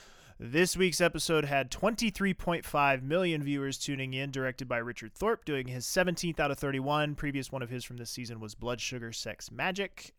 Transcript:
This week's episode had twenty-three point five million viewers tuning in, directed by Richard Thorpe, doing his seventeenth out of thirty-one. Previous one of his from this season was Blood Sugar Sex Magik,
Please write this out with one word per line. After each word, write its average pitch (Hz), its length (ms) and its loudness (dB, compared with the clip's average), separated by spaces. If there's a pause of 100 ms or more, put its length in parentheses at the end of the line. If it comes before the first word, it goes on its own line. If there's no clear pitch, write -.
(380)
This 151 380 2
week's 180 240 4
episode 165 460 4
had 139 240 2
twenty-three 202 640 2
point - 320 -2
five 139 360 4
million 160 400 2
viewers 139 360 -2
tuning 135 340 -2
in, 135 180 -2
directed 131 380 -2
by 123 80 0
Richard 117 380 -6
Thorpe, - 320 0
doing 135 220 -2
his 127 180 -6
seventeenth 175 520 2
out 147 120 4
of 139 80 -2
thirty-one. 147 560 0
Previous 139 360 -4
one 131 120 -4
of 120 80 -6
his 123 120 -6
from 123 140 -12
this 117 140 -10
season 117 300 -8
was 107 140 -10
Blood 117 260 -4
Sugar 117 300 -6
Sex - 380 -8
Magik, 185 720 -4